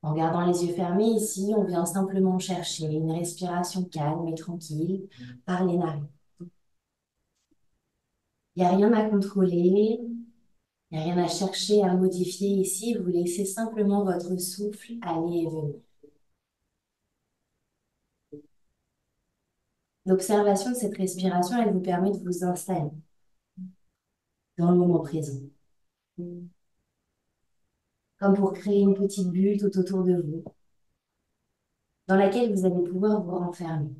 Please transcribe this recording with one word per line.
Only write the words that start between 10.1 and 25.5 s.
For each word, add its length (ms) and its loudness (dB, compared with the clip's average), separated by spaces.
n'y 80 -4
a 20 -4
rien 160 0
à 100 2
chercher, 540 0
à 140 4
modifier 540 0
ici. 440 0
Vous 140 -2
laissez 380 -2
simplement 580 0
votre 360 -2
souffle 600 -8
aller 360 -2
et 120 -2
venir. 320 -6
L'observation 640 2
de 60 -2
cette 220 -4
respiration, 640 0
elle 140 2
vous 80 0
permet 300 0
de 120 -4
vous 200 -4
installer 480 -2
dans 100 4
le 80 6
moment 220 4
présent. 420 -6